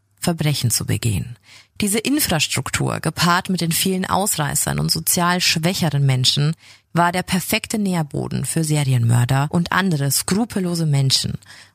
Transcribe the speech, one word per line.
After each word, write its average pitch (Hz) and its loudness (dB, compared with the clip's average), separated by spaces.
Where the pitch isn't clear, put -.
Verbrechen 151 0
zu - -2
begehen. 107 -2
Diese 208 0
Infrastruktur, 143 0
gepaart 175 0
mit 175 -2
den 165 0
vielen 185 0
Ausreißern 147 0
und 156 0
sozial 175 0
schwächeren 160 0
Menschen, 135 2
war 175 4
der 180 -2
perfekte 214 -2
Nährboden 151 -2
für 165 -2
Serienmörder 131 2
und 170 0
andere 156 0
skrupellose 180 -2
Menschen. 139 0